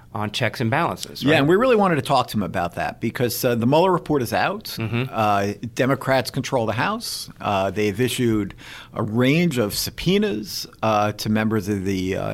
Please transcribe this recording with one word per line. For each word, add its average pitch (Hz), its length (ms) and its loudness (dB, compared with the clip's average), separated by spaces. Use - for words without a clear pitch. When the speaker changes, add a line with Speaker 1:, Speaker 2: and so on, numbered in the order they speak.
Speaker 1:
on 107 160 -4
checks 110 300 -2
and 113 100 0
balances, 120 540 -2
Speaker 2:
Yeah, 139 80 2
Speaker 1:
right? 156 80 4
Speaker 2:
and 139 80 4
we 175 80 6
really 240 220 4
wanted 190 180 4
to 135 60 0
talk 127 260 2
to - 100 -6
him 101 60 0
about 87 320 -2
that 76 240 -4
because, 117 460 -2
uh, 120 100 2
the 113 100 0
Mueller 170 280 4
report 151 280 0
is 110 120 -4
out. 156 320 -2
Speaker 1:
Mm-hmm. 117 440 -4
Speaker 2:
Uh, 101 440 0
Democrats 131 560 0
control 127 360 -2
the 110 80 0
House. 196 560 -4
Uh, 98 320 0
they've 104 260 0
issued 113 560 0
a 107 100 -4
range 127 540 2
of 104 160 0
subpoenas, 208 920 -2
uh, 104 300 2
to 107 160 -6
members 107 400 0
of 98 160 -2
the, 95 320 0
uh, - 160 -4